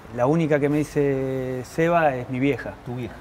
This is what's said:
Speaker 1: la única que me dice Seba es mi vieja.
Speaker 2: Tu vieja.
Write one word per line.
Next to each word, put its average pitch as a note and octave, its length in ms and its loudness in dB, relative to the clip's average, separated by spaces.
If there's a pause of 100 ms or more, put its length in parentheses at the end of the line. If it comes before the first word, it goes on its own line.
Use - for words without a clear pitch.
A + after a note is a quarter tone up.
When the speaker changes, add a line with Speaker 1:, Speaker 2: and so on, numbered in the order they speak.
(160)
Speaker 1:
la A#2+ 100 2
única D3+ 340 4
que C#3 100 2
me D3 80 2
dice C3+ 880 -2
Seba E3 500 2
es B2 140 -8
mi B2+ 100 -4
vieja. B2+ 340 0 (120)
Speaker 2:
Tu B2 100 -8
vieja. B2 260 -8